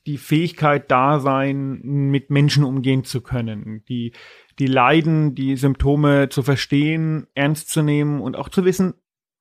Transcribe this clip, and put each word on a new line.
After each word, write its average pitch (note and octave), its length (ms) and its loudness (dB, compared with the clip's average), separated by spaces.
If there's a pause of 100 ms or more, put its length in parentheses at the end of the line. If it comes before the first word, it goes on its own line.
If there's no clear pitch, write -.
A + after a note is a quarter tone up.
die D3 120 -8
Fähigkeit D3+ 720 0
da C#3 300 2
sein, C3+ 640 -2
mit C#3 460 -2
Menschen C#3+ 340 4
umgehen C3 400 0
zu - 180 -6
können, A2 680 -8
die, A#2 240 -8 (460)
die C#3 60 0
Leiden, D3 680 2
die C3+ 220 -4
Symptome C#3 720 2
zu C#3 120 -4
verstehen, D3+ 960 -2
ernst D3 340 -2
zu D#3+ 120 -2
nehmen D3 400 0
und A#2+ 160 -6
auch - 100 -8
zu F#3+ 160 -2
wissen, F#3 300 2 (480)